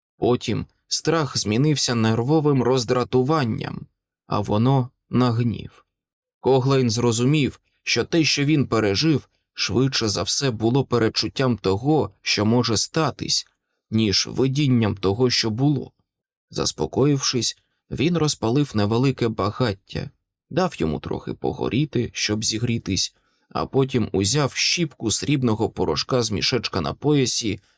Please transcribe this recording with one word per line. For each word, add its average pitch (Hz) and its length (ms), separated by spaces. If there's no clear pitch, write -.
Потім 113 480
страх 156 500
змінився 127 580
нервовим 123 680
роздратуванням, 127 1200
а 104 120
воно 120 500
на 123 220
гнів. 117 540
Коглайн 131 500
зрозумів, 120 720
що - 200
те, 165 200
що 143 220
він 147 220
пережив, 113 600
швидше 117 560
за 92 140
все - 280
було 117 340
передчуттям 113 720
того, 123 540
що - 240
може 113 320
статись, - 720
ніж 110 360
видінням 127 720
того, 110 320
що 117 200
було. 131 420
Заспокоївшись, 127 1080
він 165 260
розпалив 147 580
невелике 117 520
багаття, 104 840
дав 175 280
йому 80 220
трохи - 340
погоріти, 98 800
щоб 107 300
зігрітись, 113 720
а 69 160
потім 131 460
узяв 117 440
щіпку - 560
срібного 120 580
порошка 87 540
з 107 80
мішечка 98 500
на 71 120
поясі 131 680